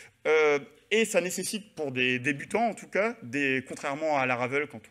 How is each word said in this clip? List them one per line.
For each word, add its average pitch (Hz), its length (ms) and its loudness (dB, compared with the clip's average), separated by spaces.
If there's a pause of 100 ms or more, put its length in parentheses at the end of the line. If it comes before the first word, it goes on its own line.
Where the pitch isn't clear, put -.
(260)
Euh, 151 340 4 (300)
et 220 160 4
ça 185 160 2
nécessite 185 540 -4
pour 147 160 -4
des 127 280 2
débutants 147 500 0
en 190 40 -4
tout - 140 -16
cas, 214 340 -2
des, 131 460 0
contrairement 151 500 -2
à 131 80 2
Laravel 127 420 0
quand 117 240 -16